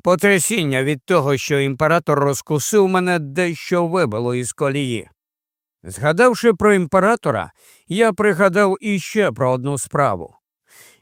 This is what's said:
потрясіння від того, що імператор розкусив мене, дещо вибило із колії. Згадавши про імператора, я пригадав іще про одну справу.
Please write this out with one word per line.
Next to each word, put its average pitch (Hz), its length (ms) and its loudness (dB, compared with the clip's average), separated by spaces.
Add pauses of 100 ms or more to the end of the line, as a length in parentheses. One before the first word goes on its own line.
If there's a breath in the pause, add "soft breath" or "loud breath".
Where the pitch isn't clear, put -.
потрясіння 180 800 2
від 139 220 -2
того, 143 320 2
що 143 220 -2
імператор 147 600 0
розкусив 151 720 0
мене, 180 300 0
дещо 170 680 -2
вибило 123 480 -2
із 123 180 -6
колії. 135 580 -4 (720)
Згадавши 170 680 2
про 202 220 2
імператора, 180 800 0 (360 soft breath)
я 220 240 2
пригадав 190 680 2
іще 202 520 -2
про 127 180 0
одну 131 280 -4
справу. 117 560 -4 (680 soft breath)